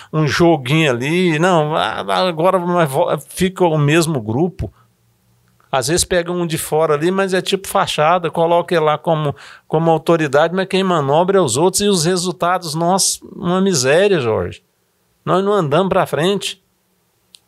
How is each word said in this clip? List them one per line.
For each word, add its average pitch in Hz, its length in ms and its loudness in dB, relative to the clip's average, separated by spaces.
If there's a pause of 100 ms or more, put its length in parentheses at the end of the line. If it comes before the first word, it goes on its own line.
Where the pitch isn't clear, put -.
(120)
um 156 160 0
joguinho 151 640 2
ali. 151 480 0
Não, 160 340 2
a-, 185 540 -2
agora 180 320 0
nós 175 300 0
vo-, 151 280 -2 (120)
fica 185 340 -2
o 160 140 2
mesmo 151 420 2
grupo. 117 540 -4 (1000)
Às 131 160 -2
vezes 165 160 0
pega 175 280 -2
um 175 160 -2
de 160 100 -4
fora 151 380 0
ali, 160 160 0
mas 190 220 0
é 185 80 0
tipo 190 260 -4
fachada, 170 640 0
coloca 170 420 0
ele 165 100 2
lá 151 140 2
como, 151 380 -2 (320)
como 165 240 2
autoridade, 160 640 2
mas 190 120 -2
quem 190 160 0
manobra 175 540 2
é 190 40 4
os 123 160 0
outros 185 240 0
e 202 60 0
os 185 180 0
resultados, 175 680 -2
nós, 170 460 -2 (160)
uma 180 260 -2
miséria, 175 580 2
Jorge. 107 440 -4 (600)
Nós 180 220 0
não 202 80 0
andamos 180 360 0
pra 180 180 0
frente. 185 520 -4 (880)